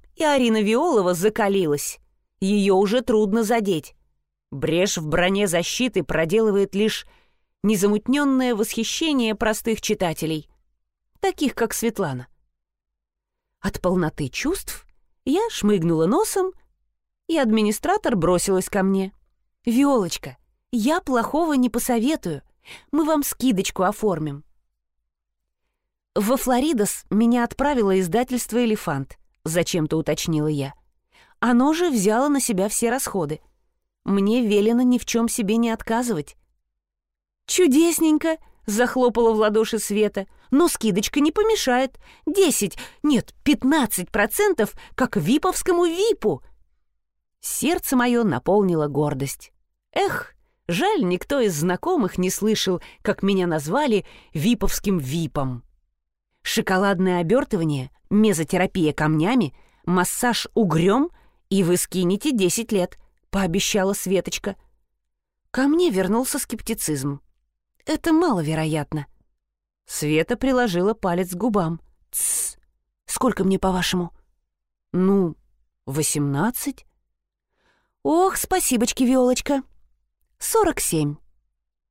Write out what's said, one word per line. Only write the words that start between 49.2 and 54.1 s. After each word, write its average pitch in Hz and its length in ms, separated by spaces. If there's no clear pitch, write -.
«Эх!» - 420
Жаль, 294 360
никто 180 360
из 202 160
знакомых 185 600
не 185 120
слышал, 202 520
как - 220
меня 190 240
назвали 180 580